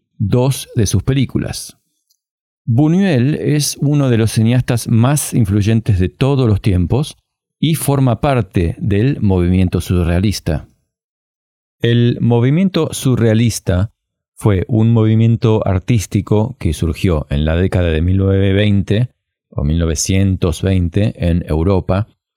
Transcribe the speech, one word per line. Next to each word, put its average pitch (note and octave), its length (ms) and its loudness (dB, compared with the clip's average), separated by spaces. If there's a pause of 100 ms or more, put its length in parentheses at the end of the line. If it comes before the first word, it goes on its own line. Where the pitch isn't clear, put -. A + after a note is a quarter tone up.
(180)
dos B2 580 -2
de G#2+ 120 0
sus F#2+ 160 0
películas. - 760 -4 (880)
Buñuel D#3 680 2
es D3 440 -2
uno C#3+ 300 0
de A#2 80 2
los A2 140 2
cineastas A#2+ 560 0
más B2 480 0
influyentes G#2 640 0
de F#2 100 2
todos C3 400 0
los G2+ 100 2
tiempos F#2+ 580 0 (420)
y D#3+ 160 0
forma C3+ 440 0
parte G#2+ 600 0
del A2+ 420 0
movimiento F#2 580 2
surrealista. F2 880 -2 (1120)
El A#2+ 400 0
movimiento D3 760 0
surrealista A2+ 1000 0 (480)
fue G2 280 2
un A2+ 240 2
movimiento A2 720 2
artístico G#2 960 -2
que D#2+ 100 -2
surgió D#2+ 580 -2
en C#2+ 140 -2
la D#2+ 140 0
década F2+ 320 0
de D#2 120 0
mil F2+ 140 0
novecientos F#2+ 400 0
veinte G#2 540 0 (400)
o C#2 160 -6
mil D#2 120 0
novecientos F2+ 840 0
veinte F#2+ 640 -2
en E2+ 180 0
Europa, F#2 640 -2 (300)